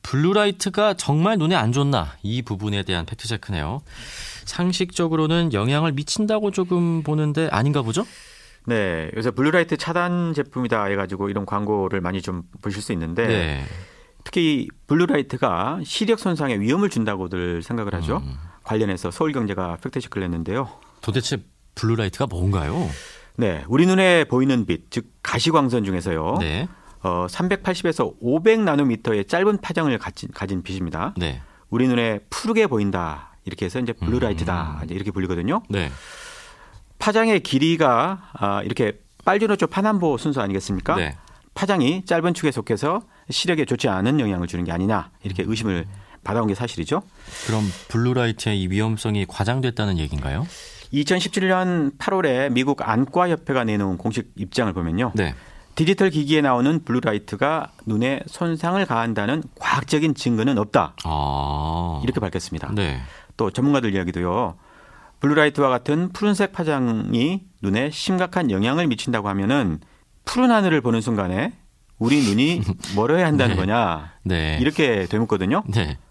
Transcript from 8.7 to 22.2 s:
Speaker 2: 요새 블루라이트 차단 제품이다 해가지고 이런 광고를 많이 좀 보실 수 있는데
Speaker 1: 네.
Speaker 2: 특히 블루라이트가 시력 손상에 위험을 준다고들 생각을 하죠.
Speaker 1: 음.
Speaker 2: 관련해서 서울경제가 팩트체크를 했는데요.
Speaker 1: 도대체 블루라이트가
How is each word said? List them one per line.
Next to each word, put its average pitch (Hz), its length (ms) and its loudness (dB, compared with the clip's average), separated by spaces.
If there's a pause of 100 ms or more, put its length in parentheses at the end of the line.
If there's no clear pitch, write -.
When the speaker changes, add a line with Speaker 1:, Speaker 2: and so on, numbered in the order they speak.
Speaker 2:
요새 113 140 0
블루라이트 156 480 2
차단 175 560 0
제품이다 123 520 0
해가지고 98 440 -2
이런 101 160 -2
광고를 101 560 0
많이 90 220 -4
좀 90 180 -6 (220)
보실 104 180 -4
수 - 120 -8
있는데 85 340 -2
Speaker 1:
네. 80 380 0 (580)
Speaker 2:
특히 156 440 0 (200)
블루라이트가 143 960 0
시력 220 360 0
손상에 151 360 0
위험을 143 340 2
준다고들 92 720 -2
생각을 104 320 -6
하죠. 82 320 -2
Speaker 1:
음. 67 80 -8 (300)
Speaker 2:
관련해서 101 480 -2
서울경제가 101 680 -2
팩트체크를 123 460 -6
했는데요. 90 440 -4 (320)
Speaker 1:
도대체 113 420 -4 (320)
블루라이트가 113 500 0